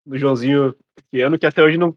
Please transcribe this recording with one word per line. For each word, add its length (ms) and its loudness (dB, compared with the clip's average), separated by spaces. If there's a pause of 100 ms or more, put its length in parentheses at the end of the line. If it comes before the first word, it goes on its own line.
no 140 -10
Joãozinho 560 0 (220)
pequeno, 420 -2
que 80 -2
até 160 0
hoje 160 4
não, 180 -2